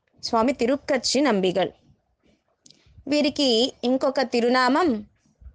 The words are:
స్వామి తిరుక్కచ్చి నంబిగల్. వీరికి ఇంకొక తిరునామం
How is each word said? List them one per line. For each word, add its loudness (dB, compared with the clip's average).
స్వామి 0
తిరుక్కచ్చి -2
నంబిగల్. 0
వీరికి 0
ఇంకొక 0
తిరునామం 0